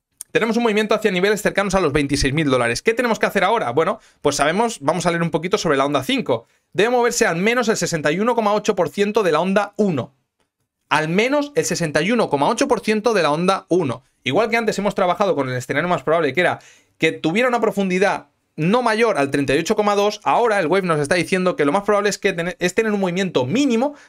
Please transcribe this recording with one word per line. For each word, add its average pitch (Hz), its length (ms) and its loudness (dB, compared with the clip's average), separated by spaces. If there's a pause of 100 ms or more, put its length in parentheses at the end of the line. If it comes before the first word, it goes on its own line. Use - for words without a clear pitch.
(320)
Tenemos 220 260 0
un 240 60 0
movimiento 214 300 0
hacia 214 160 0
niveles 185 300 0
cercanos 190 340 -2
a 190 60 2
los 151 120 0
veintiséis 139 420 -2
mil 151 160 0
dólares. 120 320 0
¿Qué 226 100 2
tenemos 226 260 0
que - 60 0
hacer 196 180 0
ahora? 185 280 0
Bueno, 165 280 0 (220)
pues 143 160 -2
sabemos, 190 440 0
vamos 160 260 -2
a 175 40 2
leer 170 120 -2
un 165 80 0
poquito 175 260 -2
sobre 151 220 0
la 135 80 2
onda 143 160 0
cinco. 147 460 -2 (260)
Debe 208 160 2
moverse 240 340 2
al 175 120 0
menos 226 320 0
el 202 100 0
sesenta 156 340 -2
y 175 80 -2
uno 233 140 0
coma 214 180 0
ocho 208 220 0
por 170 160 0
ciento 208 320 0
de 170 100 2
la 151 80 2
onda 190 360 0
uno. 165 360 -2 (800)
Al 151 180 2
menos 269 460 0
el 156 100 0
sesenta 160 380 -2
y 196 100 0
uno 214 160 0
coma 143 200 0
ocho 240 200 0
por 233 120 0
ciento 214 340 0
de 185 80 2
la 151 80 2
onda 175 380 0
uno. 151 340 -2 (200)
Igual 196 280 0
que 233 80 0
antes 214 200 -2
hemos 202 160 -2
trabajado 180 400 0
con 135 140 -2
el 127 80 -6
escenario 143 320 -4
más 175 140 0
probable, 156 320 0
que 175 60 0
era 147 180 0 (400)
que 160 140 2
tuviera 202 360 0
una 240 120 0
profundidad 190 680 0 (280)
no 190 280 0
mayor 220 340 0
al 139 140 0
treinta 139 240 0
y 147 40 2
ocho 170 180 -2
coma 208 180 2
dos, 202 300 0
ahora 202 360 2
el 165 60 0
wave 185 200 0
nos 156 140 0
está 143 140 0
diciendo 180 420 0
que 151 80 0
lo 143 80 2
más 196 120 0
probable 202 260 2
es 196 80 -6
que 196 160 0
ten-, 170 240 -6
es 175 160 -2
tener 220 180 0
un 202 80 -2
movimiento 175 460 0
mínimo 254 480 0 (140)